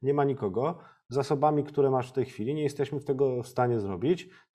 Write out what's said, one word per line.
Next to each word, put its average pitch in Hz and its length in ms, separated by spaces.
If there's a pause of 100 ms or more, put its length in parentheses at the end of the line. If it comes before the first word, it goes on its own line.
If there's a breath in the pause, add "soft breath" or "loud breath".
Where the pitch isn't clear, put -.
nie 135 120
ma 143 100
nikogo. 131 540 (300 loud breath)
Zasobami, 143 560
które 143 260
masz 127 180
w - 40
tej 127 120
chwili, 117 300
nie 151 80
jesteśmy 143 380
w - 40
tego 131 380
w 127 60
stanie 120 320
zrobić. 101 480 (260 loud breath)